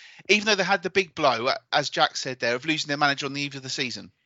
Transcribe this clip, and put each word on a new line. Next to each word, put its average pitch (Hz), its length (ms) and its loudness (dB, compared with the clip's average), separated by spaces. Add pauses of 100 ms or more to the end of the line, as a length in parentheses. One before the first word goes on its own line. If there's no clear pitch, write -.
(280)
even 208 180 4
though 214 100 4
they 190 80 2
had 185 180 2
the 185 80 -4
big 190 240 -2
blow, 127 360 2 (220)
as 147 200 0
Jack - 260 2
said 131 220 -8
there, 120 160 0
of 127 100 -6
losing 156 220 -2
their 143 100 -2
manager 143 300 2
on 135 60 -6
the 143 80 -6
eve 139 140 -6
of 135 60 -12
the 131 80 -10
season. 107 400 -6 (160)